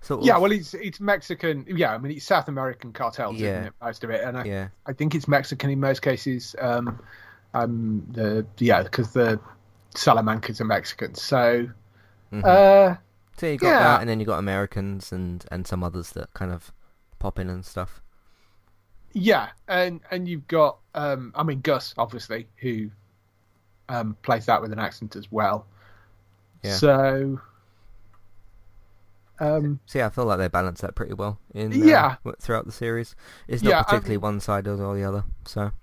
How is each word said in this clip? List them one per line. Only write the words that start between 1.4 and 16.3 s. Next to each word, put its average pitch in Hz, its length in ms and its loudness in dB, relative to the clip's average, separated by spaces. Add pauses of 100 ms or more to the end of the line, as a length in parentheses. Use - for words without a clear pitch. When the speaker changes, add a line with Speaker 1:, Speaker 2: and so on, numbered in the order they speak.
Speaker 2:
Yeah, 165 260 0
I 113 40 -6
mean, 139 140 -8
it's 143 120 -12
South 165 240 2
American 131 440 -8
cartels, 113 440 -6
Speaker 1:
Yeah. 107 140 -2
Speaker 2:
isn't 92 160 -4
it, - 60 -14 (100)
most 117 220 -10
of 113 60 -8
it? 113 140 -4
And 127 140 -6
I, 117 60 -8
Speaker 1:
Yeah. 98 240 -6 (180)
Speaker 2:
I 139 80 -6
think 151 200 -2
it's 147 140 -4
Mexican 139 420 0
in 135 100 -2
most 135 220 0
cases. 127 580 -4
Um, 120 380 -2 (540)
um, 117 580 -2
the, 110 340 0 (140)
yeah, 107 260 6
'cause - 280 -4
the 113 260 2 (560)
Salamancas 113 680 2
are 117 40 -4
Mexican, - 500 -4
so, 120 540 2 (640)
Speaker 1:
Mm-hmm. 208 120 -4
Speaker 2:
uh, 196 500 10 (440)
Speaker 1:
So 170 80 -4
you 151 120 -2
got 359 100 2
Speaker 2:
yeah. 294 100 6
Speaker 1:
that, 120 220 6
and 117 100 -2
then 110 100 0
you 104 60 -4
got 98 120 0
Americans 98 720 -4
and, 90 380 -6
and 90 160 -8
some 90 180 -4
others 87 280 -8
that - 220 -12